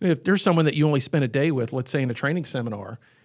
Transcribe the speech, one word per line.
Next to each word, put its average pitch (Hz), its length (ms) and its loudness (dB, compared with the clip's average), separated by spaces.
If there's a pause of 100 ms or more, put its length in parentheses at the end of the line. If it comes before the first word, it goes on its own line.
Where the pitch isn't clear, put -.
If 170 240 0
there's 185 180 2
someone 170 240 4
that 143 80 0
you 151 120 4
only 147 140 2
spent 143 240 0
a 123 40 0
day 139 220 0
with, 123 220 -2
let's 127 180 -6
say 143 120 0
in 127 80 -2
a 117 40 -4
training 151 300 -2
seminar, 113 540 -8 (260)